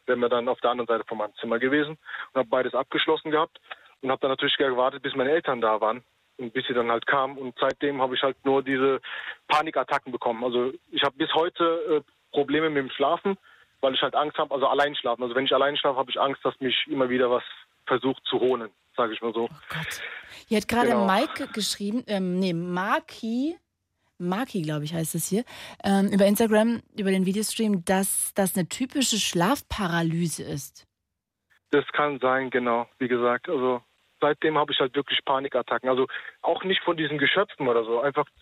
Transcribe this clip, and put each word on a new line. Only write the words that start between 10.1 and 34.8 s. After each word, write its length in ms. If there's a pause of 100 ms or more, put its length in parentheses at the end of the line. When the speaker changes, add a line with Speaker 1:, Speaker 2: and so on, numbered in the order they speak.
Speaker 1:
bekommen. 320
Also 300 (180)
ich 140
hab 120
bis 180
heute, 680
äh, 60 (220)
Probleme 380
mit 120
dem 80
Schlafen, 460 (440)
weil 140
ich 80
halt 140
Angst 220
hab, 120
also 160
allein 300
schlafen. 260
Also 140
wenn 80
ich 100
allein 220
schlafe, 220
hab 100
ich 100
Angst, 260
dass 140
mich 160 (140)
immer 220
wieder 200
was 140 (420)
versucht 380
zu 160
holen, 300 (260)
sag 160
ich 80
mal 140
so. 100
Speaker 2:
Oh 120 (120)
Gott. 320 (480)
Hier 80
hat 120
gerade 240
Speaker 1:
Genau. 140
Speaker 2:
Mike 420
geschrieben, 600
ähm, 320
nee, 140
Maki 1040 (600)
Maki, 440
glaub 200
ich, 120
heißt 220
es 120
hier, 160 (380)
ähm, 260
über 180
Instagram, 560 (140)
über 140
den 160
Videostream, 580
dass 500
das 220
eine 120
typische 500
Schlafparalyse 1300
ist. 420 (840)
Speaker 1:
Das 220
kann 280
sein, 300
genau. 380 (100)
Wie 100
gesagt, 400
also 340 (380)
seitdem 360
habe 160
ich 60
halt 160